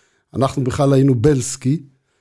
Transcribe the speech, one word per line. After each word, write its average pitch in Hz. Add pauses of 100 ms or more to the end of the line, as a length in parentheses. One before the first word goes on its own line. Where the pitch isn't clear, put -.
(340)
אנחנו 131
בכלל 139
היינו 135
בלסקי, 131 (380)